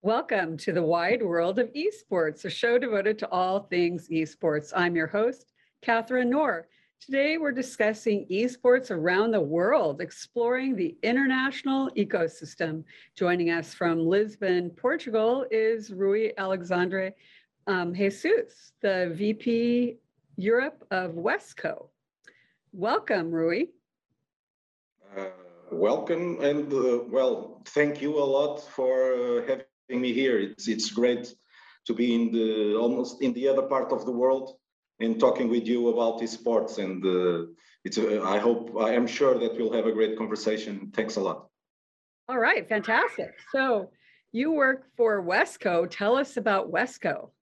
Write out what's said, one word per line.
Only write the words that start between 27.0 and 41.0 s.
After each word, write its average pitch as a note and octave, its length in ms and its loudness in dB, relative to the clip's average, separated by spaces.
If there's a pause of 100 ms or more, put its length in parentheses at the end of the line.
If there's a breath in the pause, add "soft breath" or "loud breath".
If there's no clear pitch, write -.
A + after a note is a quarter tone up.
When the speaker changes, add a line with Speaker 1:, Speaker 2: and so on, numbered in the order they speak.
Speaker 2:
well, B2 600 -2
thank D3 340 0
you D3 180 -2
a C#3+ 80 2 (100)
lot D3 220 0
for, C3 540 0
uh, A#2+ 340 -2
having C3 180 -4 (360)
me B2 120 0
here. B2+ 260 2
It's, G2+ 300 -6
it's - 200 -2
great - 460 0 (500 loud breath)
to A#2+ 80 -2
be A#2 220 2
in A#2 160 2
the, A2 460 0
almost B2 440 -2
in B2+ 120 0
the B2 160 -4
other C3+ 140 2
part C3 280 -2
of - 140 -4
the B2+ 60 -4
world C3 440 0 (460)
and A2+ 180 0
talking B2 300 4
with A2+ 180 0
you A#2+ 220 2
about A2+ 320 0
esports. A2+ 560 -2
And, F#2 280 -6
uh, F2+ 460 2 (320 soft breath)
it's, - 140 -6
uh, G#2+ 260 2
I F#2+ 140 2
hope, A2+ 420 0
I A2 140 2
am B2 120 4
sure B2+ 320 2
that A2+ 200 -2
we'll A2+ 160 0
have A2+ 140 0
a A2 40 2
great A2 260 0
conversation. G#2+ 800 -4
Thanks A2 220 -2